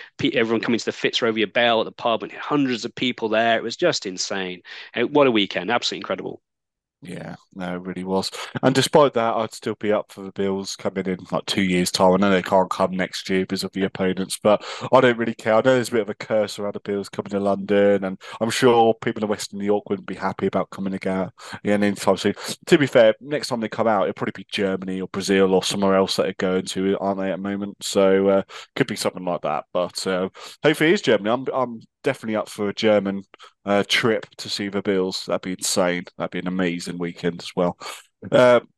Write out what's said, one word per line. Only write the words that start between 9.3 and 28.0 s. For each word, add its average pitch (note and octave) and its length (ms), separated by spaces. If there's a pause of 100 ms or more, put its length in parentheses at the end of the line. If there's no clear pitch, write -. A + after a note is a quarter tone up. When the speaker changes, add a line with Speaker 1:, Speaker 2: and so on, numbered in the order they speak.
Speaker 2:
I'd A2 200
still A2 220
be G#2 180
up - 180
for G2+ 100
the F#2+ 120
Bills G2 420
coming F#2+ 300
in, F#2 120 (140)
like, - 140
two - 160
years' F2+ 300
time. F#2 200
I F#2 60
know G2+ 120
they F#2+ 120
can't F#2 280
come F#2+ 220
next F#2 380
year F#2+ 140
because F#2+ 200
of F#2+ 80
the F#2+ 140
opponents, F#2 580
but G#2 220 (260)
I B2+ 80
don't A#2+ 180
really A2+ 160
care. A2+ 200
I A2 60
know C3 160
there's A#2+ 120
a - 60
bit A#2 80
of G2+ 80
a G#2+ 40
curse G#2+ 460
around G2+ 140
the G#2 80
Bills G2+ 260
coming G2 220
to G2+ 100
London, G2+ 640
and F#2+ 160 (220)
I'm A2+ 80
sure A#2 460
people A2+ 280
in G#2 60
Western G2+ 300
New G2+ 60
York G#2 240
wouldn't G2 200
be F#2+ 60
happy F#2+ 320
about F#2+ 240
coming F#2+ 220
again, F#2+ 360 (340)
again G#2 200
anytime G2+ 340
soon. G2+ 160 (320)
To F3 120
be C#3+ 80
fair, A2+ 360
next C#3+ 260
time A#2+ 140
they G#2+ 80
come A2+ 180
out, G#2 160
it'll E2 120
probably G#2+ 280
be - 80
Germany F#2+ 480
or F#2 80
Brazil F#2+ 460
or F#2 100
somewhere G2 320
else F#2+ 220
that F#2+ 60
they're F#2 140
going F#2 280
to, F#2+ 340
aren't G2 220
they, F#2+ 100
at E2+ 60
the G2 120
moment? G2+ 320
So, G2 460